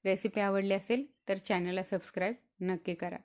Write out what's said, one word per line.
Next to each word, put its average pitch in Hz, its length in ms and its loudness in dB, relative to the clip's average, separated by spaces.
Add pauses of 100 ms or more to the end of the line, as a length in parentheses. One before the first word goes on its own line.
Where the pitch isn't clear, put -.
रेसिपी 196 360 2
आवडली 196 340 2
असेल 240 300 0 (240)
तर 196 100 0
चॅनलला 185 440 0
सबस्क्राईब 185 520 -2 (260)
नक्की 180 340 -2
करा. 175 300 -6